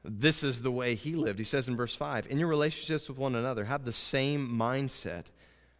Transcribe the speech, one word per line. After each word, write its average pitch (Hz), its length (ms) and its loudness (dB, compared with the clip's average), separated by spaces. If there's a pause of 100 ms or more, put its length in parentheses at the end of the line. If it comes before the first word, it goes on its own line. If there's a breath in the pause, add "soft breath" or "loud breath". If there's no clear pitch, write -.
This 120 400 4
is 123 180 0
the 127 100 0
way 123 220 0
he 143 220 -4
lived. 107 240 0
He 110 60 -2
says 131 220 0
in 123 80 0
verse 120 200 -2
five, 139 320 -4
"In 135 100 -2
your 170 100 2
relationships 156 640 0
with 131 80 -8
one 135 160 0
another, 117 320 0
have 135 200 -2
the 117 60 -2
same 139 560 2
mindset 120 840 -2 (480 soft breath)